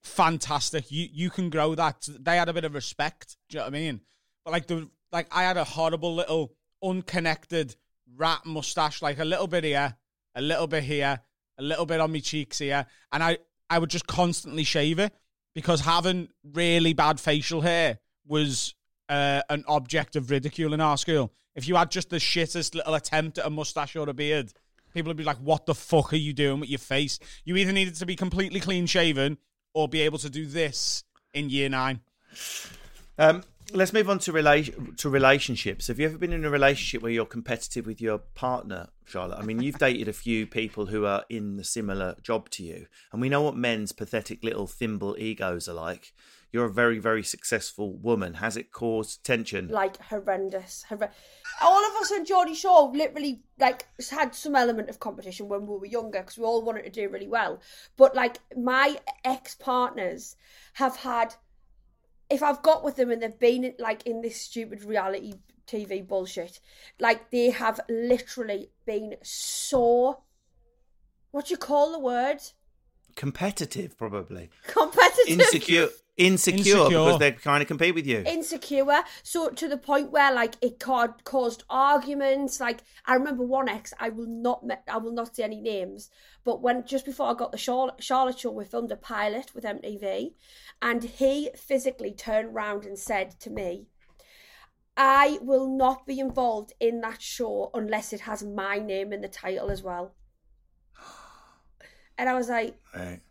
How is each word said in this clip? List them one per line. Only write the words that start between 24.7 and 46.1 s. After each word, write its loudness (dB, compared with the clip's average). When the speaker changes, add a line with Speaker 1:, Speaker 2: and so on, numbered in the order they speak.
Speaker 1:
people -4
would -6
be -6
like, -2
"What 0
the 2
fuck 2
are 2
you 0
doing 2
with -6
your -4
face?" -2
You -2
either 2
needed 0
to -6
be -6
completely -2
clean 0
shaven 2
or 2
be 0
able 2
to -8
do -8
this -4
in -4
year 0
nine. -2
Speaker 2:
Um, 6
let's 2
move 4
on 0
to -4
rela-, 2
to -4
relationships. 2
Have -4
you 2
ever -4
been -2
in -4
a -2
relationship 2
where -4
you're 0
competitive -6
with -10
your 0
partner, -6
Charlotte? -6
I -8
mean, -2
you've -2
dated 2
a -6
few -2
people -4
who 0
are 0
in -6
the -10
similar -4
job -4
to -12
you, -14
and -4
we 0
know 2
what 0
men's -2
pathetic -8
little -4
thimble -6
egos -6
are -10
like. -10